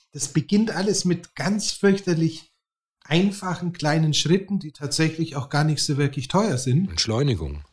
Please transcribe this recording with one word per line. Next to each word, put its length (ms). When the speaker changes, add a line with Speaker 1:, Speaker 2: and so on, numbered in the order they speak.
Speaker 1:
Das 160
beginnt 420
alles 340
mit 300
ganz 380
fürchterlich 840
einfachen 680
kleinen 400
Schritten, 460
die 120
tatsächlich 640
auch 140
gar 140
nicht 180
so 160
wirklich 300
teuer 280
sind. 320
Speaker 2:
Entschleunigung. 840